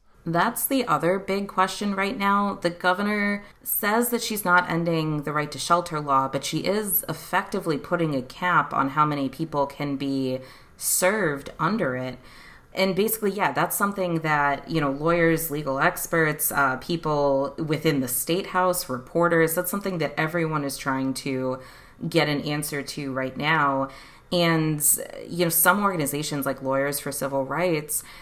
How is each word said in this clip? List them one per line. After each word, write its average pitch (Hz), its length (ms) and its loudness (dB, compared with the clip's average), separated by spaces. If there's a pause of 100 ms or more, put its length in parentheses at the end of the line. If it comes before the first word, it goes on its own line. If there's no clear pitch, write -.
(260)
That's 175 400 0
the 269 200 2
other 165 320 2
big 196 300 -2
question 196 480 0
right 196 220 -2
now. 196 380 2
The 175 140 0
governor 202 760 0 (180)
says 220 460 2
that 233 120 0
she's 214 220 -4
not 180 260 4
ending 160 540 0
the 151 80 -4
right 147 220 0
to 131 40 -8
shelter 170 440 0
law, 135 260 2
but 139 160 -4
she - 220 -2
is 202 420 0
effectively 175 680 -2
putting 165 360 0
a 135 80 -2
cap 165 520 0
on 135 160 0
how 151 160 4
many 143 240 0
people 147 360 -2
can 143 300 -4
be 135 440 -2 (360)
served 180 720 0 (100)
under 160 360 0
it. 127 220 -6 (560)
And 190 220 2
basically, 208 360 0
yeah, 190 200 0
that's - 240 0
something 190 440 0
that, 143 500 0
you 160 100 0
know, 143 120 0
lawyers, 160 580 2
legal 143 300 -2
experts, 160 720 0
uh, 135 260 2
people 143 800 0
within 151 420 0
the 131 80 0
state 175 400 -2
house, 180 400 2
reporters, 165 680 2
that's 175 160 -2
something 196 260 -2
that 151 200 -2
everyone 156 460 0
is 139 140 -4
trying 135 380 0
to 131 440 -2 (480)
get 156 220 4
an 143 120 0
answer 147 400 -4
to 139 300 -8
right 131 240 -4
now. 139 540 2 (420)
And, 160 500 2 (460)
you 170 160 0
know, 170 60 2
some 185 340 4
organizations 147 600 0
like 135 160 -4
Lawyers 135 380 0
for 143 120 -6
Civil 135 320 -2
Rights 151 600 -2 (180)